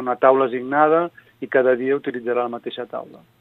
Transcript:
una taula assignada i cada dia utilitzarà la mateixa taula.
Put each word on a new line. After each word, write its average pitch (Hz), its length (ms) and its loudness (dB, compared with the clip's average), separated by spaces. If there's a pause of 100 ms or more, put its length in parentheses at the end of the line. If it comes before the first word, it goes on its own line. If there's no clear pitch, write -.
una 123 160 -4
taula 135 260 4
assignada 147 600 0 (340)
i 127 100 -10
cada 127 240 4
dia 131 220 -2
utilitzarà 120 480 -4
la 120 80 -8
mateixa 120 340 -12
taula. - 320 -14 (220)